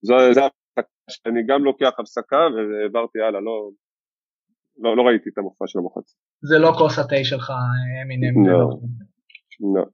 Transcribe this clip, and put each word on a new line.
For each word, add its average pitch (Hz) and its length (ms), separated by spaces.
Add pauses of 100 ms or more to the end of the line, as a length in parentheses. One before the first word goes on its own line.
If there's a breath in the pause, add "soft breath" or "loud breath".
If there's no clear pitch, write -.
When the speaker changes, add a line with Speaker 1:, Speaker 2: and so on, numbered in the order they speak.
Speaker 1:
זו, 113 120 (200)
זה 131 100
הפסקה - 480 (180)
שאני 117 380
גם 143 160
לוקח 135 340
הפסקה, 135 560
והעברתי 107 680
הלאה, 107 200
לא, 107 300 (1080)
לא, 113 180
לא 123 60
ראיתי 117 300
את 104 60
המופע 98 280
של - 120
המחצית. - 400 (240)
Speaker 2:
זה 151 160
לא 165 200
כוס 156 200
התה 139 240
שלך, 131 300 (500)
אמינם, 127 440
Speaker 1:
לא. 92 60
Speaker 2:
ולא. 82 160 (1040)
Speaker 1:
לא. 92 200